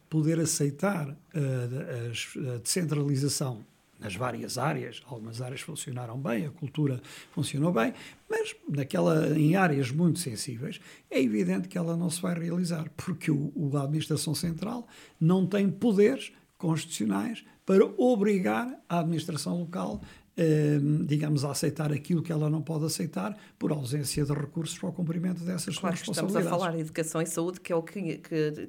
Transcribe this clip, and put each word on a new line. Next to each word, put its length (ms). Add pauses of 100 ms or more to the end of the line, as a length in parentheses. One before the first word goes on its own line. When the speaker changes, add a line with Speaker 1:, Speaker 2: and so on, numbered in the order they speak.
Speaker 1:
poder 320
aceitar, 760 (200)
eh, 760
as, 220 (220)
a 20
descentralização 1080 (380)
nas 160
várias 420
áreas, 480
algumas 340
áreas 220
funcionaram 560
bem, 260
a 60
cultura 500 (300)
funcionou 420
bem, 220 (340)
mas 260 (140)
naquela, 680
em 160
áreas 360
muito 280
sensíveis, 600 (320)
é 120
evidente 460
que 100
ela 180
não 140
se 100
vai 180
realizar, 580
porque 340
o, 240
o, 240
a 60
Administração 500
Central 520 (320)
não 280
tem 240
poderes 600 (260)
constitucionais 840 (200)
para 220 (100)
obrigar 800 (100)
a 100
Administração 600
Local, 420 (340)
eh, 440 (260)
digamos, 380
a 80
aceitar 400
aquilo 280
que 120
ela 180
não 100
pode 240
aceitar 540 (180)
por 140
ausência 540
de 80
recursos 440
para 120
o 40
cumprimento 520
dessas 340
Speaker 2:
Claro 180
Speaker 1:
suas 60
Speaker 2:
que 80
estamos 240
a 60
Speaker 1:
responsabilidades. 180
Speaker 2:
falar 140
de 80
educação 420
e 40
saúde, 340
que 120
é 40
o 80
que, 340
que, 500